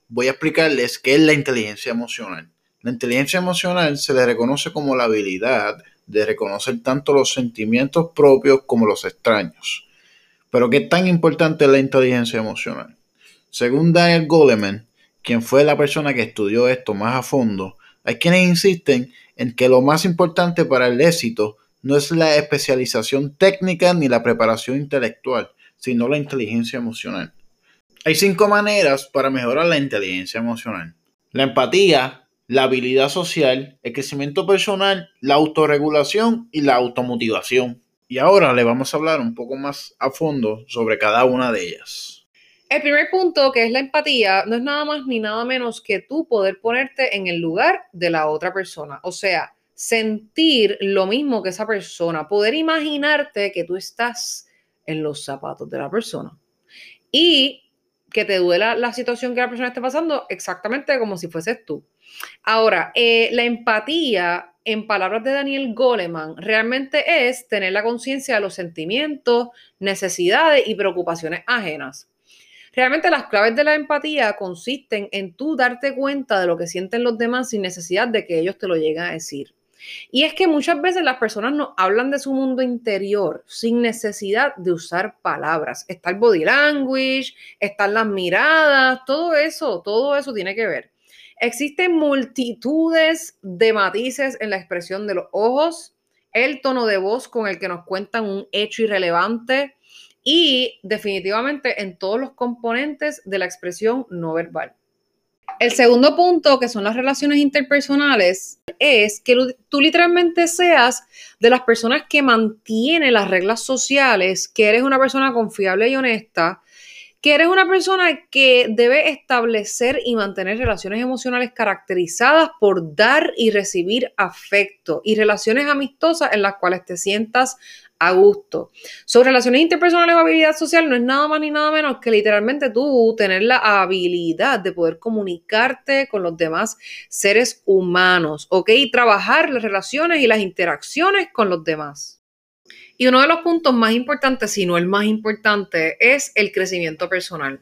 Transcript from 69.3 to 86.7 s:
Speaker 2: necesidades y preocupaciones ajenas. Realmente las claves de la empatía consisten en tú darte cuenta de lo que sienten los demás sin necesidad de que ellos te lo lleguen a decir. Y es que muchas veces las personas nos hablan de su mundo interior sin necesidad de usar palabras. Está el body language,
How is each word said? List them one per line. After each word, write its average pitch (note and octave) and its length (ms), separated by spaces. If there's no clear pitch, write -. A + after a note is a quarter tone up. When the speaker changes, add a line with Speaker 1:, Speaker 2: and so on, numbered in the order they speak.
Speaker 2:
necesidades G3 880
y G#3 100
preocupaciones E3+ 680
ajenas. D#3 640
Realmente C#4 360
las C#4 180
claves G#3+ 280
de D4 80
la D4+ 120
empatía D4 580
consisten G3+ 800
en F#3+ 220
tú D4+ 220
darte B3 380
cuenta C4+ 460
de F3+ 80
lo E3+ 100
que E3+ 100
sienten F#3+ 360
los A#3+ 140
demás A#3+ 320
sin G#3 120
necesidad F3+ 460
de G#3+ 180
que E3 140
ellos F#3 180
te G3+ 100
lo F3+ 80
lleguen D#3 280
a F3 80
decir. D3+ 420
Y C4+ 120
es D4+ 100
que F#4 140
muchas D4+ 340
veces F4+ 220
las B3+ 140
personas A3 360
nos D4 240
hablan G#3+ 340
de C#4 80
su C4+ 140
mundo C4 280
interior G#3 840
sin A#3 340
necesidad A3+ 760
de F3+ 160
usar F3 500
palabras. D3+ 640
Está F3 220
el G3 80
body G3+ 260
language, C4 920